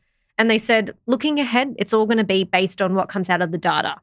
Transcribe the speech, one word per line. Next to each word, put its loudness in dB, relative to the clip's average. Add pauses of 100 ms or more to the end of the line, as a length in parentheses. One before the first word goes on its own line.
(400)
And 4
they 4
said, 0 (140)
looking 0
ahead, 0
it's -6
all 4
gonna 2
be 0
based -2
on 0
what 0
comes -4
out 2
of -2
the -4
data. -2